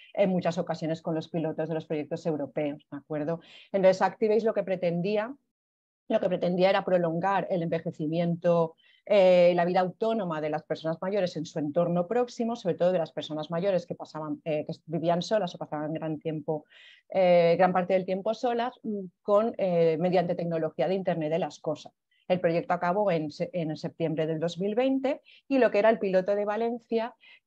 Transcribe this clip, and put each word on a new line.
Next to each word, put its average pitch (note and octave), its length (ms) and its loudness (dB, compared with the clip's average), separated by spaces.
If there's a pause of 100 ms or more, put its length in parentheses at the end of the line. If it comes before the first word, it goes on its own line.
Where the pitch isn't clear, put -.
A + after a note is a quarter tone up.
(120)
en G3+ 160 2
muchas F3 300 -2
ocasiones D#3+ 420 -4
con E3+ 140 -4
los D#3+ 140 -4
pilotos D#3+ 400 -4
de E3 60 -4
los D#3+ 120 -6
proyectos D#3+ 400 -6
europeos, D3 640 -4
¿de C#3+ 80 -12
acuerdo? D#3 420 -6 (320)
Entonces, F#3+ 300 4
Activate G#3+ 420 2
lo A3 80 2
que G3+ 100 -2
pretendía, F#3 720 -2 (760)
lo A3 100 2
que G3+ 80 0
pretendía F3+ 420 2
era G3 140 2
prolongar F3+ 640 2
el F3+ 120 0
envejecimiento, E3+ 1120 0 (360)
eh, F3+ 440 8
la F3 100 2
vida F3+ 160 2
autónoma F#3 600 -2
de D3+ 100 -4
las D3+ 120 -4
personas D#3+ 380 -4
mayores F#3 360 -2
en D3+ 100 -6
su - 120 -10
entorno E3+ 480 0
próximo, A#3 500 -2
sobre E3+ 200 -2
todo F3 160 2
de F3+ 60 2
las D#3+ 140 -4
personas D3+ 380 -8
mayores F3 360 0
que E3+ 80 -8
pasaban, D#3 500 -10
eh, D3+ 220 -2
que D#3+ 80 -8 (120)
vivían E3+ 360 0
solas F#3 320 -2
o F3 40 -14
pasaban D3+ 360 -6
gran D#3+ 240 -6
tiempo, D#3 460 -6 (460)
eh, F3 480 6
gran F3+ 140 4
parte F#3 220 0
del F#3 100 2
tiempo F#3+ 300 -2
solas, A#3+ 480 -4
mm, G3+ 220 -6 (180)
con, G#3+ 360 2
eh, E3+ 400 2
mediante F3 360 2
tecnología E3 540 -2
de F#3 60 0
Internet E3+ 360 -2
de D#3+ 80 0
las D3 200 -6
cosas. - 340 -8 (340)
El F#3 140 0
proyecto E3+ 340 0
acabó F#3 360 0
en D#3 200 0
se-, - 220 -6
en D#3+ 240 -4
septiembre D#3+ 500 -4
del D#3+ 140 -4
dos E3 180 -4
mil G3+ 160 -2
veinte C4+ 480 0 (240)
y C4+ 120 0
lo A3+ 120 4
que G3+ 80 0
era A3 120 6
el A3+ 80 4
piloto F#3+ 360 0
de G#3 100 -2
Valencia, A3+ 720 -4 (320)